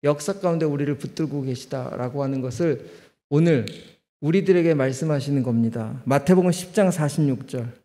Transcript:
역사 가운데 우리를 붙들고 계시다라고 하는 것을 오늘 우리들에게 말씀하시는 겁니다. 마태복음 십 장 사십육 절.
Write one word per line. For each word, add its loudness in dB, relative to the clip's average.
역사 -2
가운데 0
우리를 -2
붙들고 -6
계시다라고 -6
하는 -2
것을 -2
오늘 4
우리들에게 4
말씀하시는 0
겁니다. -2
마태복음 4
십 -4
장 4
사십육 0
절. -8